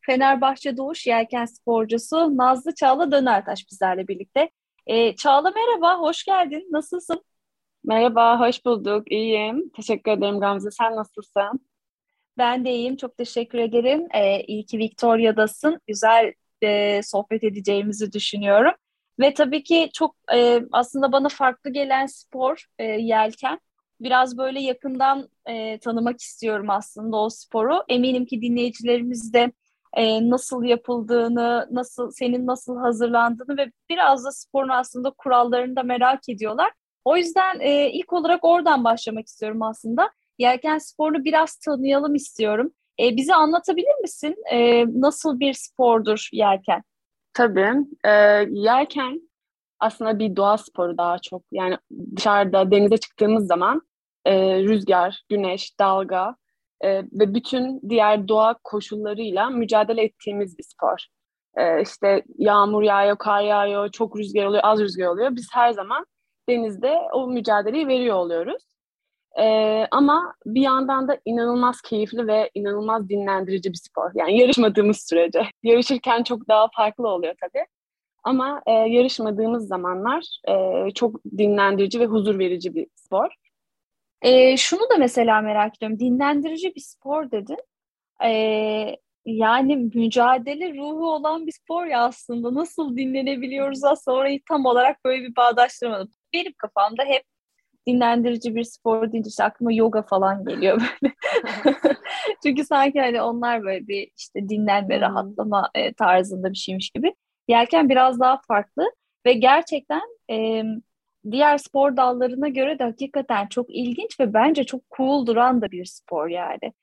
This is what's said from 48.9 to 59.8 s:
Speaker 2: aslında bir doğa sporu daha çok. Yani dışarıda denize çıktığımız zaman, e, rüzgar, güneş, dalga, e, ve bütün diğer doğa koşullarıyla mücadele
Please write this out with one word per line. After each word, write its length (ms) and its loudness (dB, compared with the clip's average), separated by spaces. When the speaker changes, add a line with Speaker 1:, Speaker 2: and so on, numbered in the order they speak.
Speaker 2:
aslında 380 -2
bir 180 -2
doğa 220 2
sporu 400 -6
daha 200 0
çok. 240 -14
Yani 260 -4
dışarıda 540 2
denize 260 6
çıktığımız 500 0
zaman, 360 0
e, 380 2
rüzgar, 640 0
güneş, 520 -4
dalga, 560 0
e, 220 0
ve 320 0
bütün 540 -4
diğer 400 2
doğa 360 4
koşullarıyla 840 -4
mücadele 520 0